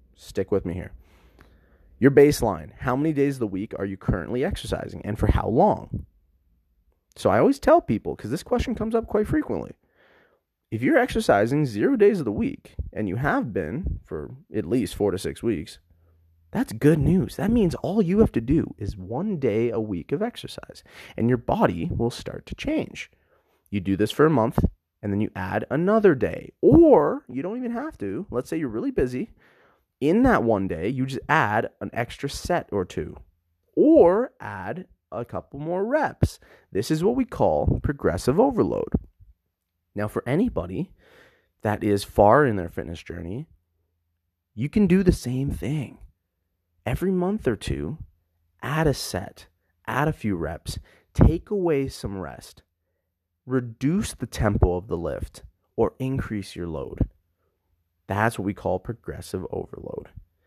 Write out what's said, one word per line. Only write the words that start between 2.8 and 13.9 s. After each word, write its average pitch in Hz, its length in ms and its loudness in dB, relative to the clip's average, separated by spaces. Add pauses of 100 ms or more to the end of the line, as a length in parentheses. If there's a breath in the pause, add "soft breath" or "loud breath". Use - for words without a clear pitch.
many 151 160 0
days 139 240 0
of 131 60 -14
the 110 60 0
week 95 300 -6
are 92 60 -4
you 98 140 -6
currently 107 480 -2
exercising - 580 -8
and 107 160 -6
for 107 80 2
how - 220 0
long? - 560 0 (1120)
So - 120 0
I 98 100 4
always 240 200 4
tell 330 220 6
people, 90 340 -4
'cause - 160 -10
this 151 100 -4
question 240 320 -4
comes 220 220 -4
up 226 100 -2
quite 214 220 -2
frequently, 95 460 -4 (960 soft breath)
if 110 100 -4
you're 139 160 2
exercising 147 680 2
zero 135 320 0
days 202 220 4
of 143 60 -4
the 107 60 0
week, - 440 -6 (180)
and 104 160 -4
you 92 80 -4
have 139 340 -2
been 104 540 -6